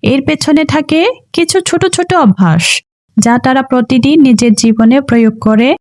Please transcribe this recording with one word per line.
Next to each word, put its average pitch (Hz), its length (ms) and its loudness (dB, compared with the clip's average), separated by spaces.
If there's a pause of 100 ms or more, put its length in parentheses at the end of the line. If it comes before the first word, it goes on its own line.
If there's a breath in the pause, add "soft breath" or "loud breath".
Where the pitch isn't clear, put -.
এর 254 220 0
পেছনে 302 400 -2
থাকে 311 360 -2 (320)
কিছু 339 280 -2
ছোট 349 280 -4
ছোট 359 280 -4
অভ্যাস, 185 480 2 (520)
যা 233 220 2
তারা 262 240 0
প্রতিদিন 254 600 0
নিজের 240 320 2
জীবনে 226 460 2
প্রয়োগ 233 400 0
করে। 220 280 0 (120)